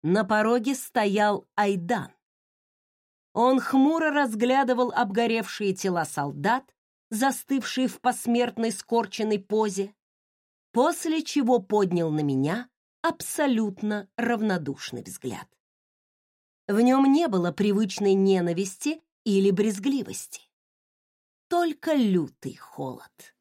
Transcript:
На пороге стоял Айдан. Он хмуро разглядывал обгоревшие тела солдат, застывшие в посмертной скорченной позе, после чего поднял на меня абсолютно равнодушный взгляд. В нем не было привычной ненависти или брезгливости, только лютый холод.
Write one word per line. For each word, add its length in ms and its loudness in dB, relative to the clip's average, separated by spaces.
На 200 2
пороге 520 0
стоял 800 0
Айдан. 560 -2
Он 260 4
хмуро 520 2
разглядывал 800 0
обгоревшие 800 -2
тела 320 -2
солдат, 680 -4
застывшие 800 -2
в 120 -6
посмертной 720 0
скорченной 680 -2
позе, 560 -2
после 520 0
чего 360 2
поднял 520 0
на 100 0
меня 480 -2
абсолютно 1040 -2
равнодушный 840 -2
взгляд. 460 -10
В 120 2
нем 320 6
не 160 4
было 240 0
привычной 600 0
ненависти 880 0
или 260 4
брезгливости, 920 -2
только 480 0
лютый 600 0
холод. 840 -14